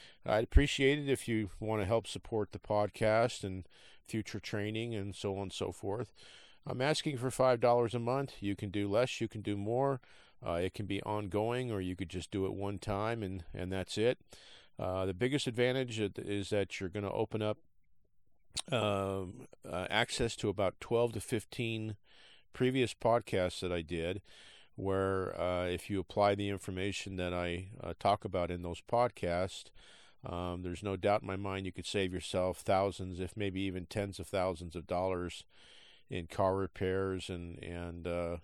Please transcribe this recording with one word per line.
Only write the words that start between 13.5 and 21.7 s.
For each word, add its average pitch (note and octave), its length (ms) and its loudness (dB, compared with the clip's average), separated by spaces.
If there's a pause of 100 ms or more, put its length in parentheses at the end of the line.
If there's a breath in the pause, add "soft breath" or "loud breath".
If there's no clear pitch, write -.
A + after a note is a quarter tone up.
and F#2 180 -6
that's F#2+ 240 -4
it. A#2 220 2 (600 loud breath)
Uh, F#2+ 280 0
the F#2+ 80 0
biggest B2+ 320 0
advantage B2 520 0
is G2+ 520 -2
that G2+ 280 0
you're F#2 120 -4
gonna G2+ 220 -4
open A2 280 -2
up, G#2+ 180 0 (1120)
um, G2 760 0 (220)
uh, F2+ 200 -2
access A#2 480 2
to - 120 -2
about F#2+ 300 0
twelve A#2 340 2
to A2 80 -6
fifteen A2 760 -4 (560 loud breath)